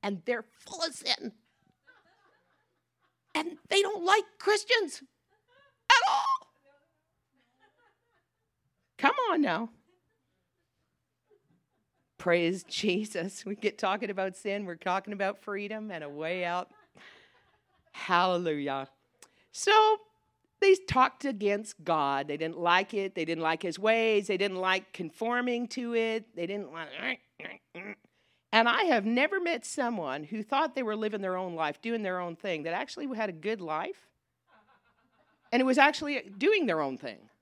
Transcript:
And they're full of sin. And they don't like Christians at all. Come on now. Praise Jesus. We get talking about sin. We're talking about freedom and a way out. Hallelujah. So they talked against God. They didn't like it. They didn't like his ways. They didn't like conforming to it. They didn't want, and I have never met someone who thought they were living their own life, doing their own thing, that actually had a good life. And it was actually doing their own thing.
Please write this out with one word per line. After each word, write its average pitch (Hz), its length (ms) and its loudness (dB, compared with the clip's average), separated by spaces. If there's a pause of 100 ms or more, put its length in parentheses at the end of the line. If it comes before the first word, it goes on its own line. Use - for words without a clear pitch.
And 202 240 -4
they're 240 200 -2 (140)
full - 220 -10
of 330 120 -4
sin. - 400 -4 (2000)
And 311 220 -4 (120)
they 392 120 2
don't 392 220 -2
like 403 200 4 (160)
Christians 415 640 0 (880)
at 679 180 8
all. 1047 380 0 (2500)
Come - 180 4 (160)
on 320 100 2
now. 220 280 0 (2500)
Praise 175 460 2
Jesus. 196 840 -4
We 208 100 -6
get 208 220 -4
talking 202 320 -2
about 190 260 -4
sin. 202 300 -4
We're 175 100 -8
talking 190 380 -4
about 196 240 -2
freedom 208 540 -8
and 160 120 -8
a 143 60 -10
way 160 340 -6
out. 175 280 -4 (1200)
Hallelujah. 165 1000 0 (640)
So 427 480 4 (600)
they 392 160 8
talked 262 500 0
against 208 580 -2
God. 143 440 0
They 147 100 -4
didn't 160 200 -6
like 175 360 4
it. 196 220 -4
They 165 100 -2
didn't 165 180 -4
like 160 180 0
his 175 180 -4
ways. 220 480 2
They 202 100 0
didn't 190 200 0
like 185 360 0
conforming 240 760 -4
to 233 260 -6
it. 226 400 -2
They 170 120 -6
didn't 190 240 -8
want, 160 180 -10 (1600)
and 226 160 6
I 269 160 2
have 247 220 2
never 269 340 0
met 339 260 -4
someone 170 580 -4
who 208 200 -8
thought 269 320 -2
they 262 80 -2
were 214 120 -2
living 214 260 -4
their 185 160 -2
own 180 180 -6
life, 156 260 -2
doing 233 200 -2
their 185 180 -2
own 175 160 -6
thing, 165 280 -6
that 165 100 -4
actually - 420 -6
had 214 140 -2
a 180 40 -8
good 196 280 -6
life. 165 460 -6 (1400)
And 240 100 2
it 262 40 4
was 262 120 4
actually 285 440 2 (160)
doing 349 280 4
their 160 160 0
own 135 160 -2
thing. 107 320 -12 (120)